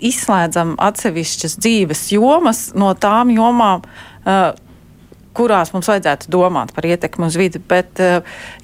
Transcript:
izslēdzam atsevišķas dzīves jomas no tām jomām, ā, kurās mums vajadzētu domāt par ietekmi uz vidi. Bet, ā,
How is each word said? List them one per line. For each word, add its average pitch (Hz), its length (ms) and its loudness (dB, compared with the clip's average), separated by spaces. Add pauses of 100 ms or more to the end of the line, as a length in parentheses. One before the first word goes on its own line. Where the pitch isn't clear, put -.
izslēdzam 170 720 0
atsevišķas 165 840 -4
dzīves 202 520 0
jomas 240 640 2
no 196 200 2
tām 226 400 2
jomām, 226 500 2 (400)
ā, 190 300 2 (840)
kurās 214 380 2
mums 185 160 -6
vajadzētu 165 420 -2
domāt 180 420 0
par - 140 -4
ietekmi 170 400 -2
uz 160 100 -4
vidi. 175 220 0
Bet, - 400 -2
ā, 180 220 2 (400)